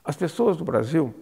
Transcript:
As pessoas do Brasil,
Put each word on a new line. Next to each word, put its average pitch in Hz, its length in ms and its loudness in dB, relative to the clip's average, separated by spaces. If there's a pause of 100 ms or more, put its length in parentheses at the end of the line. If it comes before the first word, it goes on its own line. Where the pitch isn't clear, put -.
As - 100 -4
pessoas 185 420 0
do 165 80 -6
Brasil, 151 580 0